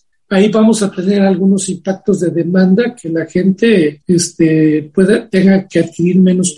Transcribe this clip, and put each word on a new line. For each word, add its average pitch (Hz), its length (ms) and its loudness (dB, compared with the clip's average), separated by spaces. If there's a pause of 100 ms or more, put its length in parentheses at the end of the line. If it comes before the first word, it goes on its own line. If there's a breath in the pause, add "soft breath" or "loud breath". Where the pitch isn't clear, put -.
(300)
Ahí 202 220 2
vamos 220 320 2
a 190 80 -4
tener 196 320 -2
algunos 190 460 0
impactos 190 500 -4
de 170 100 -2
demanda, 185 640 0
que - 160 -12
la 165 160 -4
gente, 185 800 0
este, 156 880 0
pueda, 202 340 0
tenga 190 400 0
que 170 120 -2
adquirir 175 400 -2
menos 185 380 0